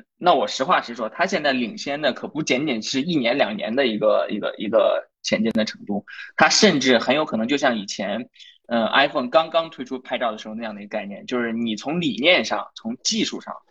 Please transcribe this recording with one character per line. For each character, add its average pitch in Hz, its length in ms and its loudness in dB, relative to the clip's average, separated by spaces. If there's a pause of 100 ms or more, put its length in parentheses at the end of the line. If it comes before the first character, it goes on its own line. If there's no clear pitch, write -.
(180)
那 175 160 4
我 104 140 2
实 - 160 -4
话 170 180 2
实 120 120 -12
说， 117 160 -6
它 170 160 -2
现 190 180 -2
在 143 80 2
领 117 260 -2
先 147 240 -6
的 135 120 2
可 - 140 -8
不 151 160 -6
仅 135 240 0
仅 113 140 -2
是 131 200 -2
一 170 140 -2
年 127 220 2
两 107 200 0
年 113 180 -4
的 135 120 2
一 107 100 -2
个， 104 320 2
一 107 80 -4
个， - 200 -4
一 107 100 -6
个 - 420 2 (140)
前 104 180 0
进 110 100 2
的 107 140 0
程 - 200 -10
度， 101 200 -6 (320)
它 156 100 6
甚 180 320 6
至 127 200 6
很 127 160 2
有 151 100 2
可 143 100 -4
能 113 120 0
就 139 100 2
像 127 180 2
以 98 120 -6
前， 101 420 -6 (380)
呃， 113 220 2
iPhone 139 400 2
刚 160 200 4
刚 165 220 0
推 135 120 -12
出 127 140 -6
拍 123 220 -6
照 117 120 0
的 107 60 -10
时 110 100 -14
候 110 60 -8
那 113 100 -8
样 107 120 -8
的 101 60 -14
一 104 40 -12
个 104 40 -18
概 101 180 -6
念， 101 180 -12
就 123 160 -2
是 117 100 -2
你 113 240 -2
从 151 240 -4
理 131 200 -2
念 147 260 4
上、 104 300 -4
从 226 220 -8
技 214 260 -2
术 - 180 -4
上 - 100 -12 (180)